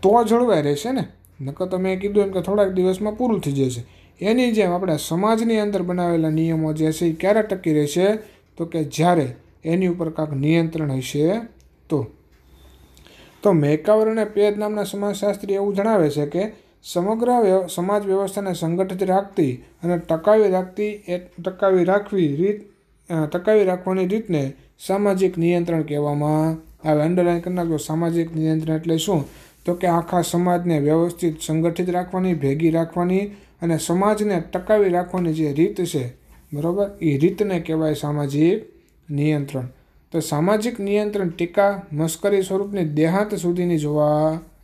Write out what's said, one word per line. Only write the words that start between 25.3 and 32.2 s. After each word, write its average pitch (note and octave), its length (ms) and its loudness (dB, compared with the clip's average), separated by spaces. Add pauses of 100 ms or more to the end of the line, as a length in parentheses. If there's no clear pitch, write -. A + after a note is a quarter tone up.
નિયંત્રણ E3+ 440 2
કહેવામાં D3 680 0 (380)
આવે. D3+ 140 4
અંડરલાઇન F3 380 2
કરી F3+ 140 -4
નાખજો, E3+ 220 -2
સામાજિક E3 600 -2
નિયંત્રણ D#3+ 400 0
એટલે D#3+ 220 0
શું? D#3+ 260 0 (400)
તો F3 100 0
કે F3+ 120 -2
આખા E3+ 360 2
સમાજને F3 560 0
વ્યવસ્થિત D#3+ 600 0
સંગઠિત E3 500 -2
રાખવાની, F3+ 440 -2